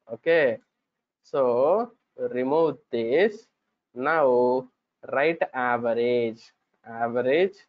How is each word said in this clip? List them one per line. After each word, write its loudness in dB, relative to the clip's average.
ఓకే, 0
so 0
remove 0
this. 0
Now 2
write 0
average. -2
Average. 0